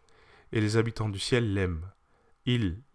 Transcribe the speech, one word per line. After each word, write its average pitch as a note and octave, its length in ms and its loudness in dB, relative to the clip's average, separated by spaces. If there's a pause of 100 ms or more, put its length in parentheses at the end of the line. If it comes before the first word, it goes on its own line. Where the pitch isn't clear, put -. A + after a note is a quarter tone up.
(520)
Et A2 100 0
les G#2+ 160 2
habitants A2 320 0
du G2+ 100 -6
ciel A#2 360 2
l'aiment. F2+ 260 0 (640)
Il, A2+ 380 0 (120)